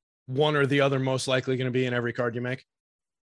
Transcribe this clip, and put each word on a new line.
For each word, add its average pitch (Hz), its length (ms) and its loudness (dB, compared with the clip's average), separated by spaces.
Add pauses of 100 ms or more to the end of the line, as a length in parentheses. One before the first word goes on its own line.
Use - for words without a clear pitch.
(260)
One 147 300 0
or 139 100 4
the 139 160 2
other 139 160 2
most 131 300 -2
likely 131 280 0
gonna 127 140 -2
be 127 160 0
in 123 80 -2
every 120 200 -2
card 120 200 -2
you 120 80 -6
make? 123 240 -8 (600)